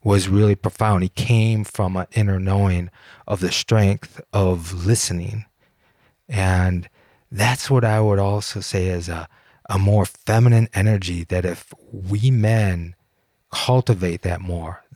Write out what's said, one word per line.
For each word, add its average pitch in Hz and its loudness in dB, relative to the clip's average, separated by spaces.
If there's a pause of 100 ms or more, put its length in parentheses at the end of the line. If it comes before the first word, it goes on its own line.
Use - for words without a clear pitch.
was 101 2
really 101 4
profound. 104 0
He 92 -2
came 110 0
from 92 -4
an 90 -4
inner 101 0
knowing 95 0 (380)
of 101 -2
the 90 -2
strength - 0 (120)
of 90 -2
listening. 101 -2 (840)
And 92 0 (420)
that's 117 -2
what 123 2
I 110 2
would 104 2
also 101 -2
say 92 -4
is 87 -6
a, 82 -10 (400)
a 98 -2
more 98 4
feminine 113 2
energy, 95 0
that 90 -2
if 87 -8 (200)
we 104 -2
men 104 0 (560)
cultivate 92 0
that 87 -4
more, 87 -8 (120)